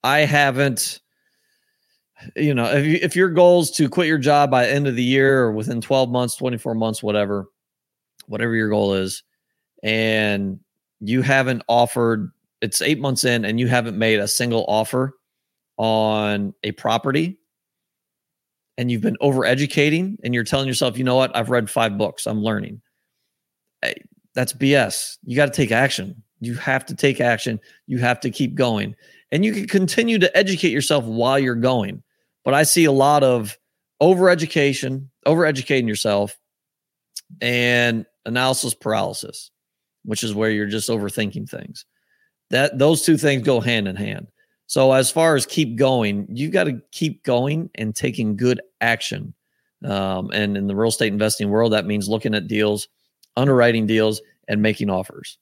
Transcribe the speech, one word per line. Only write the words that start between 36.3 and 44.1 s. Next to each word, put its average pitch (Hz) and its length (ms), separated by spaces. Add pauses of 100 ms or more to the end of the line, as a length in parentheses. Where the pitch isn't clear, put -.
and 120 640 (180)
analysis 127 480
paralysis, - 800 (560)
which 107 160
is 110 120
where 110 160
you're 104 140
just 104 240
overthinking 104 600
things. - 360 (640)
That, 135 300
those 147 240
two 160 160
things 139 240
go 123 180
hand 113 260
in 95 100
hand. 104 320 (380)